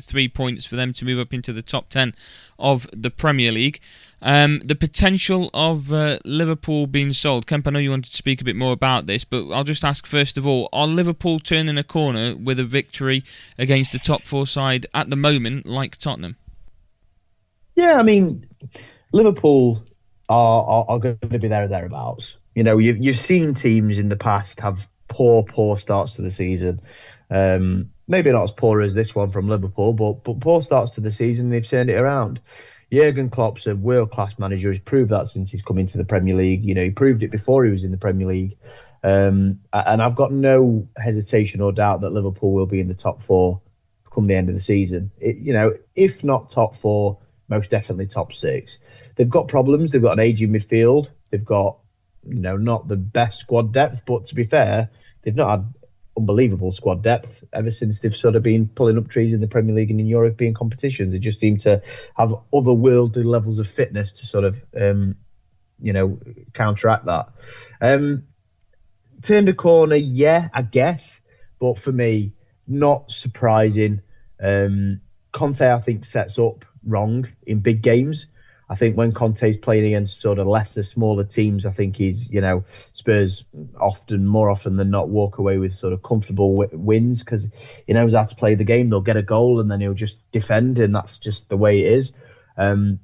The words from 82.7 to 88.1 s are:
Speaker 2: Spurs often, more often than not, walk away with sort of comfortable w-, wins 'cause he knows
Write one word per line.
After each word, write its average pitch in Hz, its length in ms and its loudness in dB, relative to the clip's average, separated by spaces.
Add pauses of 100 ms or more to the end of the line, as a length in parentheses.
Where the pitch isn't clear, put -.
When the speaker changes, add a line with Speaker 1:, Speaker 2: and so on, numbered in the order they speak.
Speaker 2:
Spurs 101 520 0 (380)
often, 98 460 -2
more 104 240 4
often 95 240 -4
than 98 160 0
not, 95 180 -2
walk 101 300 -2
away 98 180 0
with 95 160 -2
sort 92 180 -6
of 92 120 -6
comfortable 98 520 0
w-, 98 220 0
wins 113 460 0
'cause 104 260 -6 (380)
he 110 60 2
knows 117 200 4